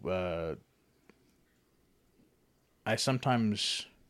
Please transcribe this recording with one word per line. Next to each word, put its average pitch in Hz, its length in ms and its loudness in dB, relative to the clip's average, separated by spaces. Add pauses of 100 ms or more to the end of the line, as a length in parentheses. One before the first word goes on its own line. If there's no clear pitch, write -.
uh, 85 480 -2 (2250)
I 110 100 2
sometimes 117 920 0 (220)